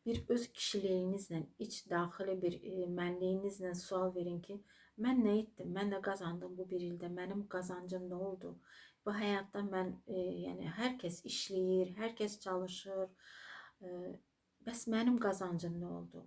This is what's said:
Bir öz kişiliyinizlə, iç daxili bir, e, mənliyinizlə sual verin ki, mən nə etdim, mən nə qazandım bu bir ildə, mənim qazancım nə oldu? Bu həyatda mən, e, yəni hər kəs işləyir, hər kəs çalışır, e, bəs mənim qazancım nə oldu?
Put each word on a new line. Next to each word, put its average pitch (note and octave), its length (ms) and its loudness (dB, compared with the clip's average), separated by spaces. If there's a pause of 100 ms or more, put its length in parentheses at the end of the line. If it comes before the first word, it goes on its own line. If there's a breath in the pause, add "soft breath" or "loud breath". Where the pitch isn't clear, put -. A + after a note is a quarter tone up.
Bir A#3 240 0
öz A#3+ 220 4
kişiliyinizlə, F#3 920 2 (140)
iç - 300 -6
daxili F3+ 520 0
bir, F3 220 2
e, F#3 280 -2
mənliyinizlə F#3 880 0
sual F#3 380 0
verin F3 300 -2
ki, G3+ 180 -10 (380 loud breath)
mən B3 240 6
nə G#3 140 8
etdim, F#3 360 -2
mən G3 220 2
nə G3 80 -2
qazandım F3+ 540 -2
bu F#3 120 -4
bir F3+ 140 0
ildə, F3 260 -2
mənim F#3 380 -2
qazancım F3+ 640 -4
nə F3+ 100 -4
oldu? F#3 380 -4 (440 loud breath)
Bu G#3 140 0
həyatda G3+ 500 0
mən, F#3 240 2 (160)
e, F#3 160 -2 (160)
yəni F3 320 -4
hər A3+ 260 0
kəs F3+ 280 -4
işləyir, F#3 720 2
hər A3+ 200 0
kəs G#3 240 -2
çalışır, F#3+ 680 -2 (680 loud breath)
e, F3+ 180 -8 (720)
bəs A#3 200 -6
mənim A#3 320 6
qazancım F3+ 640 0
nə F3 80 -4
oldu? F3 380 -8